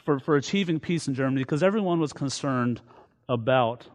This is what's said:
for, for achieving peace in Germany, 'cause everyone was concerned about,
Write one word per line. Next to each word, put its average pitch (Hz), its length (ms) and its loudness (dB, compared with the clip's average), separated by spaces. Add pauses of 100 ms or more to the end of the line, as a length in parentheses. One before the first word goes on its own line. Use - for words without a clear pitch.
for, 147 120 2
for 143 200 2
achieving 170 420 0
peace 165 300 -4
in 135 40 -2
Germany, 131 300 0
'cause 147 180 -2
everyone 185 380 2
was 151 140 -2
concerned 123 680 -2 (480)
about, 123 680 2